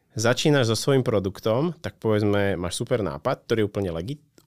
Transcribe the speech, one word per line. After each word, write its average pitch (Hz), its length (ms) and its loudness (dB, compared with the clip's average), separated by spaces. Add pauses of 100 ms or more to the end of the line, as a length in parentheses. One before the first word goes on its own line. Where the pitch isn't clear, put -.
(180)
začínaš 123 560 2
so - 20 0
svojím 135 300 2
produktom, 110 720 0
tak - 220 -12
povedzme, 104 560 2
máš 87 180 -6
super 120 240 -4
nápad, 92 460 -4
ktorý 113 180 0
je 98 60 -2
úplne 98 260 -4
legit, 101 240 -8 (280)